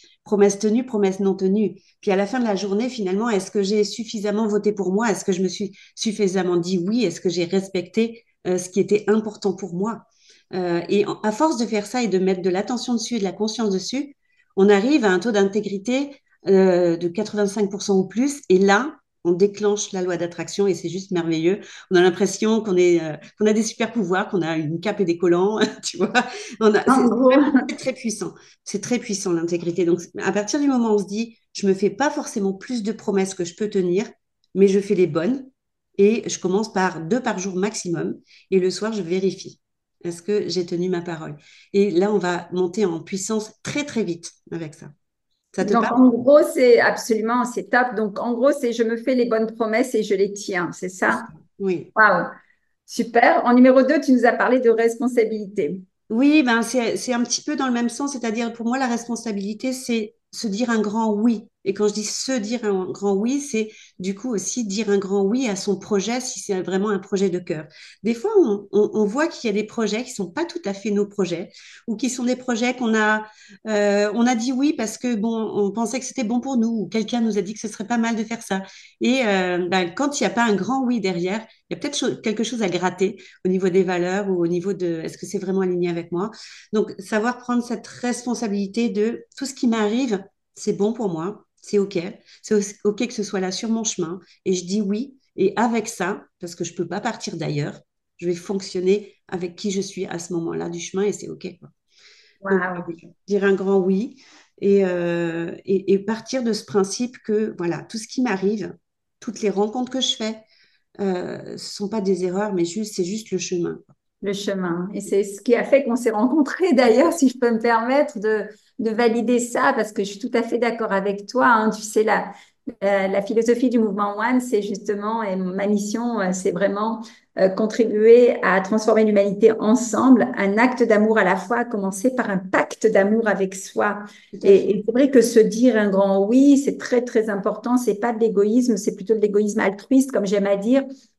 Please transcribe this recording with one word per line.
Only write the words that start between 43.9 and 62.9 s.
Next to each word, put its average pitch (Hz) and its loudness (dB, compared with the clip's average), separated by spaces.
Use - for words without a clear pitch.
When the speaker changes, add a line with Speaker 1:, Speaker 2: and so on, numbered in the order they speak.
Speaker 1:
vite 170 -8
avec 165 -10
ça. - -20
Ça - 0
te 208 0
Speaker 2:
Donc, 233 4
Speaker 1:
parle ? 240 2
Speaker 2:
en 254 8
gros, 254 6
c'est 247 6
absolument, 220 0
c'est 208 -8
top. 247 2
Donc, 208 -4
en 233 -2
gros, 240 2
c'est 262 -2
je 226 -2
me 226 0
fais 240 0
les 240 4
bonnes 220 0
promesses 226 0
et 214 2
je 202 -2
les 196 2
tiens, 180 -4
c'est - -10
ça ? - 0
Speaker 1:
C'est 233 2
ça, - -12
oui. 190 -4
Speaker 2:
Waouh, 202 4
super. 240 2
En 240 4
numéro 254 8
deux, 294 2
tu - 2
nous 240 6
as 233 6
parlé 233 2
de 233 4
responsabilité. 220 0
Speaker 1:
Oui, 285 4
ben, 233 2
c'est, 226 -2
c'est 247 -6
un 240 0
petit - -4
peu 294 -6
dans 269 -2
le 254 -2
même 240 -2
sens. 285 -6
C'est-à-dire, 233 -4
pour 226 -10
moi, 240 -2
la 269 -2
responsabilité, 220 -6
c'est 226 -6
se - -8
dire 226 -2
un 226 0
grand 214 -2
oui. 214 0
Et 190 -2
quand 208 0
je 202 -2
dis 208 -6
se - -6
dire 226 -4
un 190 -2